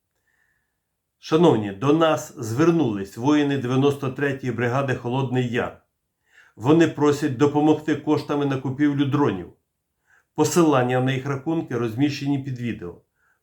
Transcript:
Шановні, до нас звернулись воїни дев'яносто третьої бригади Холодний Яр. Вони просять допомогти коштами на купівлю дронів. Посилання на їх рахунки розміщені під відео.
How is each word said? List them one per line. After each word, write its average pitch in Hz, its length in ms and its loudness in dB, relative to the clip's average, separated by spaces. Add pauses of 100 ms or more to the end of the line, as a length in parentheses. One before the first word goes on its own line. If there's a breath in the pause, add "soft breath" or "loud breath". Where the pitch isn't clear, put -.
(1200)
Шановні, 135 500 4
до 127 220 0
нас 160 440 0
звернулись 117 800 0
воїни 143 400 0
дев'яносто 131 520 0
третьої 135 440 -4
бригади 123 420 -2
Холодний 123 540 -4
Яр. 110 320 -6 (720 soft breath)
Вони 151 320 4
просять 143 500 0
допомогти 147 580 2
коштами 147 500 -2
на 135 120 -2
купівлю 143 480 0
дронів. 107 420 -2 (880)
Посилання 139 680 2
на 131 100 0
їх 131 140 -4
рахунки 139 520 -4
розміщені 139 600 -2
під 131 200 -8
відео. 90 420 -10 (420)